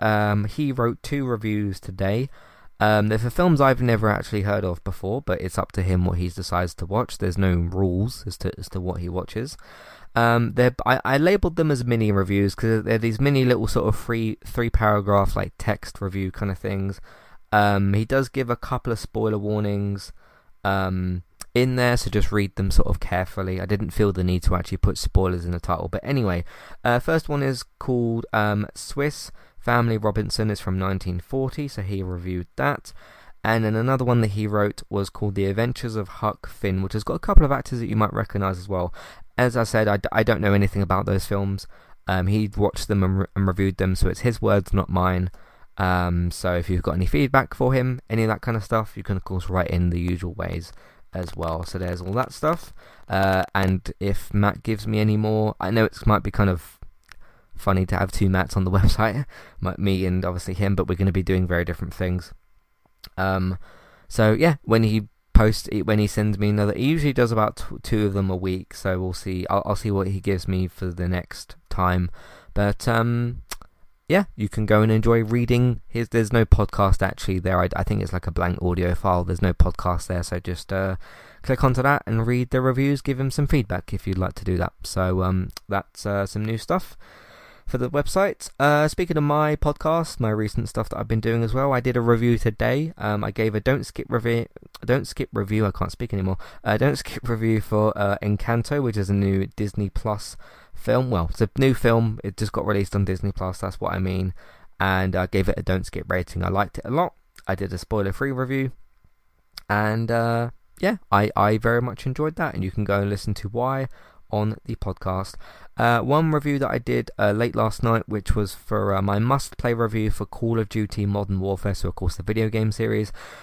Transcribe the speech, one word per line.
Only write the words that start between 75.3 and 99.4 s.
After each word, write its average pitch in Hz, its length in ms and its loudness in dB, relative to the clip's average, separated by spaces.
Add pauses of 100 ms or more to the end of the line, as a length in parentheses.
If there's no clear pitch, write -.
his, 117 220 -4
there's 113 240 2
no 117 120 6
podcast - 560 4
actually 95 380 -2
there. 92 220 2
I, 92 140 2
I 92 80 0
think 101 180 0
it's, 95 120 -6
like, 92 140 -4
a 92 40 -4
blank 87 300 0
audio 87 320 2
file. 90 300 2
There's 90 180 -2
no 90 120 4
podcast 87 540 2
there, 87 160 -2
so 90 160 -4
just, - 340 -8
uh, 95 240 -2 (440)
click - 220 0
onto 127 180 4
that 143 240 2
and 110 220 0
read 123 220 0
the 131 120 2
reviews, 135 400 2
give 131 180 -4
him 131 120 -2
some 147 160 0
feedback 101 460 0
if 98 120 -6
you'd 92 120 -2
like 92 180 -2
to - 100 -10
do 92 120 0
that. 87 160 -2 (100)
So, 92 400 0
um, 92 260 0 (200)
that's, - 360 -6
uh, 101 200 0
some 104 180 -6
new 110 140 -4
stuff - 400 -4 (680)
for - 120 -4
the 123 120 0
website. 156 600 0 (100)
Uh, 147 300 4
speaking 175 260 -2
of 151 80 2
my 151 320 2
podcast, 160 640 -2
my 117 100 0
recent 107 380 -2
stuff - 220 -4
that - 100 -6
I've 110 80 -6
been 113 140 0
doing 117 200 0
as 110 120 -2
well, 135 180 0
I 127 80 2
did 123 160 0
a 123 60 2
review 117 360 4
today. 123 600 0
Um, 104 260 -2
I 104 80 -4
gave 110 240 0
a 104 60 0
Don't 131 240 0
Skip - 240 -10
review, 117 380 0 (380)
Don't 131 220 0
Skip - 240 -6
review, 107 340 0
I 95 60 0
can't - 220 -4
speak - 200 -8
anymore, 95 240 -2 (280)
uh, 104 100 2
Don't 131 220 2
Skip - 300 -10
review 113 340 0
for, 107 360 0
uh, 101 240 0
Encanto, 117 640 0
which 113 140 -2
is 98 120 -2
a 101 40 2
new 98 420 2